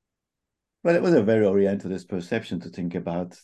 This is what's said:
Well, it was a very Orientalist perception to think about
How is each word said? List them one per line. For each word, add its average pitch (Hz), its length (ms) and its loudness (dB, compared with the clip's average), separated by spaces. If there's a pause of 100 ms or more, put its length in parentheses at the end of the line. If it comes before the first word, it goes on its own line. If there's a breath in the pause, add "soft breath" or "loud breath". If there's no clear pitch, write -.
(840)
Well, 170 100 4
it 175 80 2
was 180 120 4
a 127 80 6
very 110 220 4
Orientalist 98 640 0
perception 92 520 -6
to 87 80 -12
think 87 260 -8
about 90 500 -6